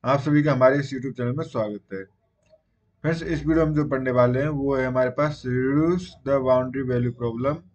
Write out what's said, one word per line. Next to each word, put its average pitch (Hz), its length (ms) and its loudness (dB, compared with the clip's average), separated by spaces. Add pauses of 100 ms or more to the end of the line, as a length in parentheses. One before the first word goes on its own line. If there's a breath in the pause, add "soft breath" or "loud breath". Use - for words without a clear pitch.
आप 135 180 2
सभी 147 220 4
का 147 100 2
हमारे 131 260 4
इस 143 140 -4
YouTube 127 240 -8
चैनल 123 180 -2
में 160 80 -6
स्वागत 107 500 -6
है। 95 100 -10 (1000)
फ्रेंड्स, 165 200 -2
इस 151 220 -4
वीडियो 160 200 2
में 156 80 0
जो 151 160 2
पढ़ने 131 220 -2
वाले 123 300 4
हैं 143 80 0
वो 139 260 -2
है 131 120 0
हमारे 127 220 0 (100)
पास 147 260 -2
reduce 143 640 0 (180)
the 139 220 2
boundary 127 400 2
value 123 260 0
problem 120 480 -4 (140)